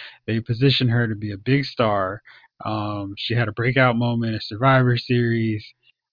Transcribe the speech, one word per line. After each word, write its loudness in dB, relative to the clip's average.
They -2
positioned 2
her 2
to -4
be -8
a -10
big 0
star. -2
Um, -6
she -4
had 2
a -8
breakout 2
moment 0
at -6
Survivor 4
Series, 0